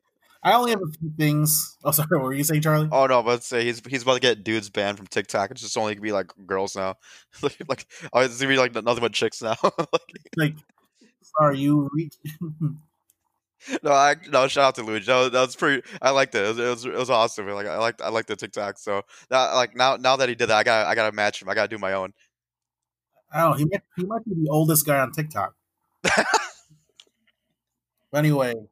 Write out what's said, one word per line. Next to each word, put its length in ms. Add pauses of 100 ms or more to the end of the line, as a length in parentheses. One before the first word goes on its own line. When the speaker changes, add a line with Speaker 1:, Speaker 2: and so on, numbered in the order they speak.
(420)
Speaker 1:
I 120
only 160
have 100
a 180
few 200
things. 680
Oh, 60
sorry, 220
what 100
were 100
you 120
saying, 180
Charlie? 280
Speaker 2:
Oh, 160
no, 160
but 220
say 180
he's, 240
he's 160
about 120
to 60
get 220
dudes 280
banned 260
from 100
TikTok. 440
It's 100
just 160
only 180
gonna 80
be, 100
like, 200 (140)
girls 280
now. 220 (220)
<laughs> 240
Like, 160 (100)
like, 180 (260)
oh, 80
it's 200
gonna 100
be, 80
like, 160
nothing 280
but 100
chicks 300
now. 160
<laughs> 40
Like, 140 (600)
Speaker 1:
Like, 200 (840)
sorry, 200
you 340
re- 180 (300)
<laughs> 100 (1300)
Speaker 2:
No, 100
I, 240 (140)
no, 180
shout 160
out 120
to 60
Luigi. 220
That 160
was, 120
that 100
was 140
pretty, 300 (140)
I 100
liked 240
it. 100
It 40
was, 100
it 120
was, 160
it 80
was 160
awesome. 360
Like, 200
I 100
liked, 240
I 80
liked 200
the 80
TikTok. 420
So, 240 (260)
that, 240
like, 240
now, 200
now 200
that 140
he 40
did 120
that, 100
I 80
gotta, 240
I 60
gotta 200
match 280
him. 80
I 40
gotta 140
do 80
my 160
own. 220 (1160)
Speaker 1:
I 120
don't 80
know. 80
He 80
might, 160 (160)
he 80
might 180
be 100
the 160
oldest 360
guy 140
on 120
TikTok. 420 (480)
Speaker 2:
<laughs> 120 (2000)
Speaker 1:
But 60
anyway, 360 (180)